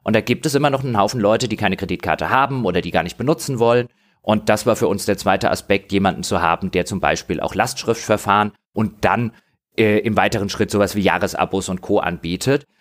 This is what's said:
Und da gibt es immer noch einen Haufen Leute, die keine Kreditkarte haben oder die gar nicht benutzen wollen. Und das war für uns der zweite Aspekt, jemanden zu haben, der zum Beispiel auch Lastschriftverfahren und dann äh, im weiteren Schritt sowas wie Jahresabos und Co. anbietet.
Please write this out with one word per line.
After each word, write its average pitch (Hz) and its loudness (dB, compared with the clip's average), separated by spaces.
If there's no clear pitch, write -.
Und 107 2
da 107 4
gibt - -2
es - -2
immer 143 2
noch 135 -2
einen 120 -2
Haufen 107 2
Leute, 110 2
die 104 -4
keine 95 0
Kreditkarte 85 -4
haben 131 0
oder 87 0
die 85 -8
gar 80 2
nicht 85 -8
benutzen 135 -2
wollen. 120 2
Und 107 0
das 107 2
war 113 4
für 107 2
uns 98 -2
der 101 0
zweite 95 0
Aspekt, - -2
jemanden 95 0
zu 90 -2
haben, 87 0
der 90 0
zum 98 -6
Beispiel 78 -2
auch - -4
Lastschriftverfahren 104 0
und 107 -4
dann 107 0
äh, 107 4
im 107 0
weiteren 101 0
Schritt - -2
sowas 101 0
wie 104 0
Jahresabos 92 0
und 92 -4
Co. 101 0
anbietet. 87 -2